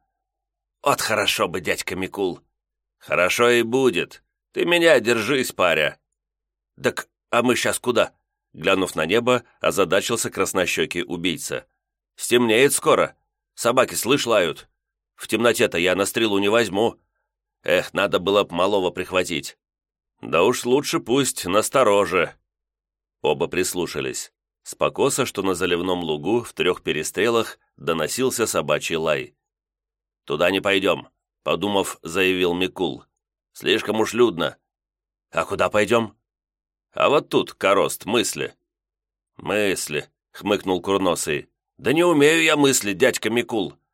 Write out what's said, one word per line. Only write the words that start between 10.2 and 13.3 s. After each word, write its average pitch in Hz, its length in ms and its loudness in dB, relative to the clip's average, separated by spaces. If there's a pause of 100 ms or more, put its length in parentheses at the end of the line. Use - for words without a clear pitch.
краснощёкий 87 720 -2
убийца. 82 640 -6 (500)
"Стемнеет 123 560 2
скоро. 113 420 2 (400)